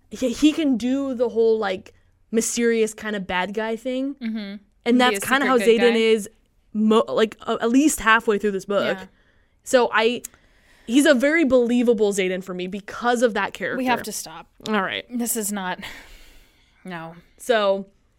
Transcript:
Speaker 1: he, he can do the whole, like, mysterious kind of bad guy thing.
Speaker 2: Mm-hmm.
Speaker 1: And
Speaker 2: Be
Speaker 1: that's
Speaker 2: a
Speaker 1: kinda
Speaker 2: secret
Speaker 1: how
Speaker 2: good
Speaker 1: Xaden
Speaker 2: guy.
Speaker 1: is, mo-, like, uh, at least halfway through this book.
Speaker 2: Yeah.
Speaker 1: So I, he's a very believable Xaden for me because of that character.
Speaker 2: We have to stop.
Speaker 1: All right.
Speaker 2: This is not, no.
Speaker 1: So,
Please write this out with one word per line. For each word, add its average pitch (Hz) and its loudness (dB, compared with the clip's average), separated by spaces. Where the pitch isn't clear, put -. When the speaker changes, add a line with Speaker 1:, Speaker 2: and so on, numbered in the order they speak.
Speaker 1:
he, 240 -4
he 302 4
can 294 0
do 262 -2
the 233 -2
whole, 226 2
like, 202 -6
mysterious 226 0
kind 214 -8
of 190 -8
bad 185 -4
guy 220 -4
thing. 262 -6
Speaker 2:
Mm-hmm. 226 -8
Speaker 1:
And 202 -12
Speaker 2:
Be 233 2
Speaker 1:
that's 247 4
Speaker 2:
a - -4
Speaker 1:
kinda 269 0
Speaker 2:
secret - 0
Speaker 1:
how 254 4
Speaker 2:
good 214 2
Speaker 1:
Xaden 233 4
Speaker 2:
guy. - 0
Speaker 1:
is, 220 2
mo-, 214 4
like, - 0
uh, 226 -2
at 226 0
least 277 2
halfway 220 2
through 208 -2
this 190 -6
book. 196 0
Speaker 2:
Yeah. 190 -16
Speaker 1:
So 247 2
I, 220 0
he's 269 4
a 311 8
very 294 4
believable 240 2
Xaden 185 -2
for 190 -12
me 180 -8
because 226 -4
of 233 2
that 196 -4
character. - -6
Speaker 2:
We 262 -4
have 233 -2
to 214 -10
stop. 165 -14
Speaker 1:
All 214 -2
right. 120 -6
Speaker 2:
This 240 -6
is 208 -6
not, 185 -8
no. 170 -14
Speaker 1:
So, 196 0